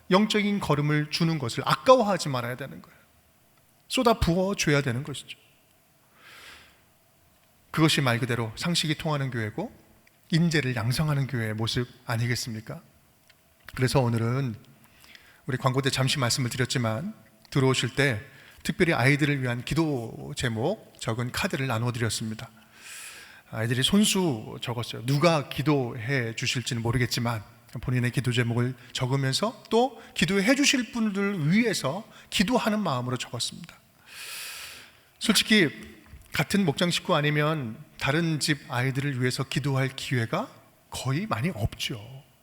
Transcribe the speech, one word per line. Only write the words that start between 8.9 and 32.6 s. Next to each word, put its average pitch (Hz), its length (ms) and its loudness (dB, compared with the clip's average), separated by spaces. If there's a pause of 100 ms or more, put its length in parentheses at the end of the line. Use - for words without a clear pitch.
통하는 143 340 -4
교회고 123 420 -6 (600)
인재를 156 440 2
양성하는 135 520 0
교회의 110 260 -2
모습 117 340 -2 (180)
아니겠습니까? 117 760 -4 (960)
그래서 127 240 2
오늘은 120 560 0 (880)
우리 127 120 -2
광고 131 240 2
때 135 80 2
잠시 131 300 0
말씀을 123 300 0
드렸지만, 123 640 -2 (360)
들어오실 131 460 2
때 135 260 2 (420)
특별히 170 300 0
아이들을 139 480 2
위한 123 220 -4
기도 139 720 -4
제목 123 640 -2
적은 120 320 -4
카드를 135 360 -2
나눠드렸습니다. 117 840 -4 (1000)
아이들이 117 320 -2
손수 175 800 2
적었어요. 117 440 -6
누가 147 440 4
기도해 127 840 -2
주실지는 120 480 -4
모르겠지만 117 580 0 (400)
본인의 123 300 0
기도 127 200 0
제목을 120 440 2 (180)
적으면서 135 760 -2
또 247 320 2 (120)
기도해 196 420 4
주실 254 360 2
분들 202 600 0
위해서 196 560 0 (220)
기도하는 214 500 2